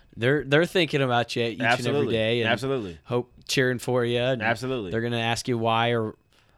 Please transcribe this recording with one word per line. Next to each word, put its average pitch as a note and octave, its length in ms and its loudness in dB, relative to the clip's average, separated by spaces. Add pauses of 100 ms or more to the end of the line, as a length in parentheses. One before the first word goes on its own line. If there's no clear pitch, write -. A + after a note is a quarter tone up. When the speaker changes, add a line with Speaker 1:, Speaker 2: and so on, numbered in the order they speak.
(160)
Speaker 1:
they're, C3 280 0
they're C#3+ 220 4
thinking D#3 360 0
about A#2+ 340 0
you A#2+ 80 0
each A#2 160 -4
Speaker 2:
Absolutely. A#2+ 300 2 (100)
Speaker 1:
and C#3+ 40 2
every B2+ 100 -2
day A2+ 280 0
and A2+ 100 0
Speaker 2:
Absolutely. A#2 540 -4
Speaker 1:
hope, A#2+ 260 -4 (160)
cheering B2+ 320 2
for B2 260 -2
you. A#2+ 140 0
And B2 240 0
Speaker 2:
Absolutely. A#2 480 -2
Speaker 1:
they're A2+ 100 -2
gonna A#2+ 160 -2
ask A#2 300 -2
you B2 100 0
why A2+ 380 2
or A2 200 -2 (420)